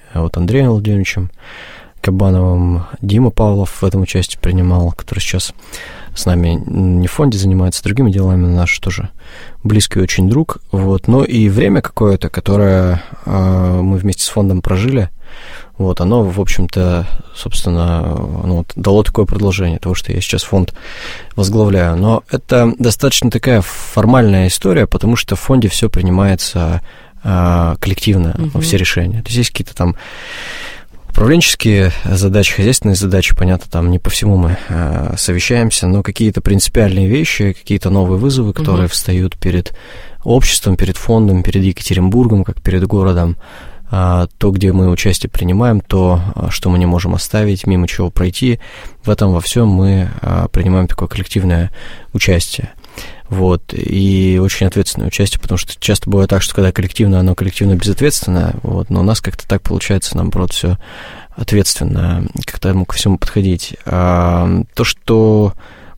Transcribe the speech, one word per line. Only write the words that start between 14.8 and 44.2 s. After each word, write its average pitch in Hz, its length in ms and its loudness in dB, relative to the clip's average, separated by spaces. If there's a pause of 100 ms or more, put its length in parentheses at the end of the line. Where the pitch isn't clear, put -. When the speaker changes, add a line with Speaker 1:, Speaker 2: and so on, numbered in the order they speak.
Speaker 1:
вот, 95 240 -2
оно, 110 220 2
в 95 180 -2
общем-то, 90 640 2 (280)
собственно, 85 640 0 (440)
ну, 90 120 0
вот, 85 180 -4
дало 101 280 2
такое - 220 2
продолжение 95 540 0
того, 92 160 -4
что - 160 -4
я 90 100 -2
сейчас - 220 -4
фонд 95 300 0 (640)
возглавляю. 98 640 2
Но 110 340 2
это 120 480 2
достаточно 120 520 0
такая 117 300 2
формальная 104 840 2
история, 156 400 0
потому 113 280 0
что - 200 -4
в - 40 -6
фонде 123 300 2
все - 200 0
принимается, 90 920 0 (420)
а, 87 560 2
коллективно, 92 580 0
Speaker 2:
Мгм. 156 240 -2
Speaker 1:
все 156 160 0
решения. 92 440 -2
То - 60 -10
есть - 100 -2
есть 120 140 0
какие-то - 240 -10
там 87 200 -2 (1120)
управленческие 107 840 4 (140)
задачи, 98 480 2
хозяйственные 104 420 2
задачи, 95 400 2
понятно, 92 340 0
там 87 220 0
не 90 80 2
по - 100 0
всему 101 280 2
мы, 87 200 2 (120)
а, 80 480 -2
совещаемся, - 680 0
но 98 160 2
какие-то 104 380 -2
принципиальные 98 640 2
вещи, 110 460 0
какие-то - 360 -4
новые 92 280 2
вызовы, 120 360 0
которые 90 300 0
Speaker 2:
Мгм. 85 60 0
Speaker 1:
встают 92 480 -2
перед 90 360 -2 (500)
обществом, - 540 2
перед 92 200 0
фондом, 104 460 2
перед 98 200 2
Екатеринбургом, 95 800 2
как - 180 -6
перед 92 260 2
городом, 90 480 2 (580)
а, 90 340 2 (100)